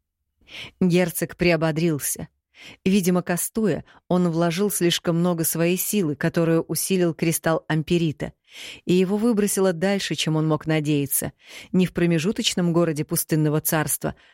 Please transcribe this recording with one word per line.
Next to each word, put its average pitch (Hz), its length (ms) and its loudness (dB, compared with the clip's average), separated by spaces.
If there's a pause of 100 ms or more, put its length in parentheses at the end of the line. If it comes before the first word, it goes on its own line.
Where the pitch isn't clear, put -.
(800)
Герцог 175 580 0
приободрился. 160 920 0 (580)
Видимо, 185 360 2
кастуя, 180 640 -2 (240)
он 180 220 2
вложил 170 420 0
слишком 175 460 0
много 170 260 0
своей 170 320 0
силы, 180 400 -2
которую 165 480 0
усилил 175 500 0
кристалл 165 540 0
амперита, 160 640 0 (540)
и 175 80 2
его 185 240 4
выбросило 208 560 2
дальше, 190 420 -2
чем 156 220 0
он 156 100 2
мог 151 180 0
надеяться, 151 680 0 (400)
не 185 120 4
в 170 60 -2
промежуточном 175 800 0
городе 160 320 0
пустынного 156 560 0
царства, 151 560 -2 (180)